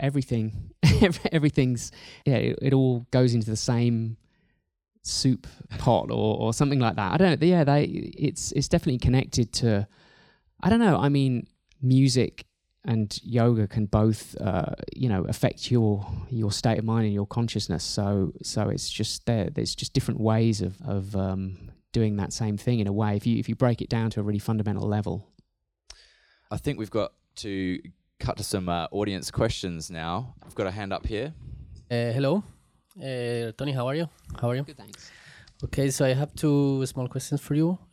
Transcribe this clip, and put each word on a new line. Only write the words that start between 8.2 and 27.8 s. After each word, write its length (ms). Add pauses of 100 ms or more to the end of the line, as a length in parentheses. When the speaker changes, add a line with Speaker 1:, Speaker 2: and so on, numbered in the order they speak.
Speaker 1:
it's 160
definitely 300
connected 560
to, 320 (760)
I 100
don't 100
know. 180
I 100
mean, 380 (360)
music 640 (400)
and 360
yoga 440
can 200
both, 540
uh, 340 (200)
you 140
know, 160
affect 460
your, 360 (220)
your 240
state 260
of 60
mind 220
and 80
your 120
consciousness. 560
So, 500 (100)
so 260
it's 220
just 360
there. 240
There's 240
just 200
different 260
ways 400
of, 220
of, 340
um, 540 (220)
doing 240
that 160
same 240
thing 240
in 60
a 60
way. 240
If 100
you, 120
if 100
you 60
break 260
it 80
down 220
to 100
a 20
really 160
fundamental 480
level. 440 (1200)
Speaker 2:
I 80
think 200
we've 120
got 220 (240)
to 440 (400)